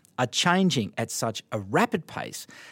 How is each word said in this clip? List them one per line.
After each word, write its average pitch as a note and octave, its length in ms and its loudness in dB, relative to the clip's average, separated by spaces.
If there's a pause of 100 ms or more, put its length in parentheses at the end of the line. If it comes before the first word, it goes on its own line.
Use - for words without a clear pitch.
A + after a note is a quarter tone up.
(180)
are B2 100 2
changing F3 720 2
at A#2 140 -2
such - 400 -4
a A2+ 80 -4
rapid D#3 480 0
pace - 400 -10 (240)